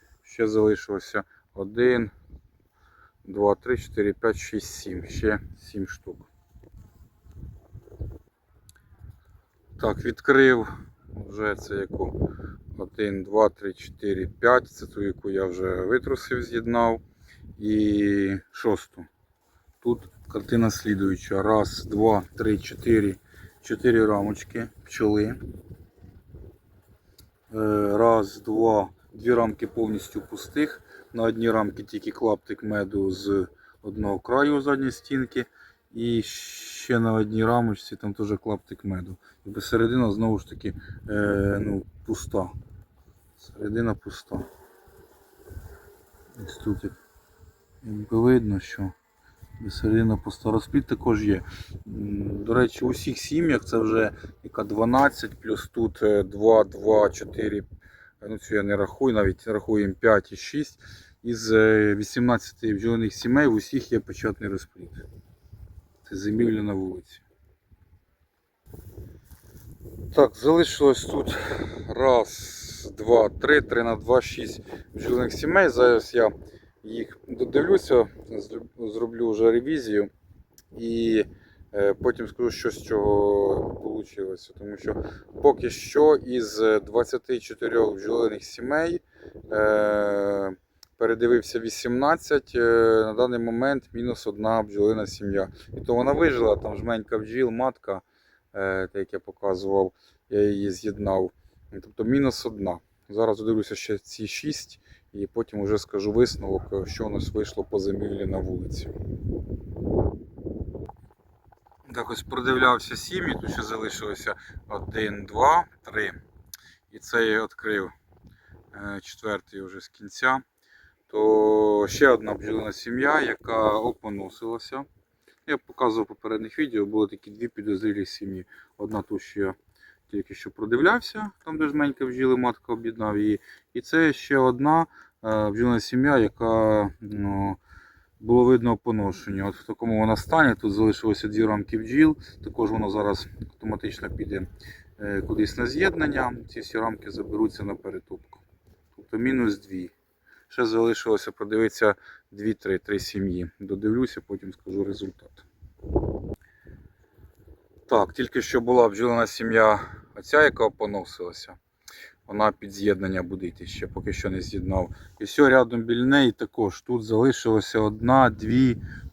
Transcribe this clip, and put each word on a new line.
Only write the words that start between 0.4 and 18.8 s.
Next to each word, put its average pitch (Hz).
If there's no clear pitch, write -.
залишилося 107
один, 113
два, 101
три, 123
чотири, 101
п'ять, 113
шість, -
сім. 90
Ще 107
сім -
штук. -
Так, 107
відкрив 127
вже 104
це -
яку. -
Один, 98
два, 104
три, 98
чотири, 95
п'ять. 123
Це -
ту, -
яку 101
я 95
вже 92
витрусив, 123
з'єднав. 117
І 104
шосту. -